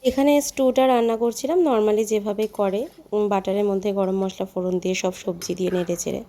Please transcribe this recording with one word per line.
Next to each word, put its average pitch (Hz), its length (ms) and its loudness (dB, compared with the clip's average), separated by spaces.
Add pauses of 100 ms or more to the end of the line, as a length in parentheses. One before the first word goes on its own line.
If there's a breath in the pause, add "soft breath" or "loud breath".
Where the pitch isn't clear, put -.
এখানে 277 380 4
স্টুটা 262 460 2
রান্না 233 300 2
করছিলাম 240 420 -2
normally 220 460 4
যেভাবে 214 420 -2
করে, 208 400 -2 (260)
উম, 208 160 0
বাটারের 196 360 0
মধ্যে 196 280 0
গরম 190 320 0
মশলা 190 220 -6
ফোড়ন 185 320 -2
দিয়ে 185 160 -2
সব 185 200 -2
সবজি 175 400 -6
দিয়ে 180 160 -2
নেড়ে 180 260 -2
চেড়ে 190 320 -6